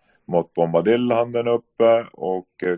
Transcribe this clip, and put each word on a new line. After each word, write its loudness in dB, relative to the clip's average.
Mott -2
Bombadil 0
handen -2
uppe 2
och, -8
eh, -2